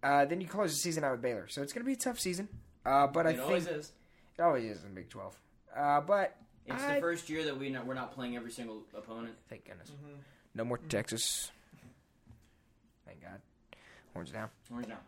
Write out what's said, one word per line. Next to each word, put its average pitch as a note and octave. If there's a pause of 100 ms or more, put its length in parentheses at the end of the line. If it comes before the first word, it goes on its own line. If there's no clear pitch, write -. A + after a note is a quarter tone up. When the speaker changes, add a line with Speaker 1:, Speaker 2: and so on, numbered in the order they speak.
Speaker 1:
Uh, C#3+
then F3
you F3+
close F#3+
the C#3+
season D#3+
out C3+
with A#2
Baylor, A2
so C#3+
it's C#3+
gonna A#3
be C4+
a -
tough B3+
season. F#3 (360)
Uh, C#3
but D#3+
I D#3+
Speaker 2:
It D#3
always E3
Speaker 1:
think D#3
Speaker 2:
is. - (440)
Speaker 1:
it E3
always C#3+
is G#2
in G2+
Big F#2
Twelve. F#2+ (340)
Uh, C#3+
but F#3+ (300)
Speaker 2:
It's B3+
Speaker 1:
I C#4+
Speaker 2:
the F#3
first E3+
year D#3
that C#3+
we C3+
not, B2+
we're C3
not B2+
playing B2
every A#2
single A2
opponent. A2+ (100)
Speaker 1:
Thank A2
goodness. F#2+
Speaker 3:
Mm-hmm. C#3+ (380)
Speaker 1:
No A2+
more A#2+
Speaker 3:
Mm-hmm. D#3
Speaker 1:
Texas. - (1600)
Thank -
God. G2 (720)
Horns E2+
down. A2 (200)
Speaker 2:
Horns A#2+
down. -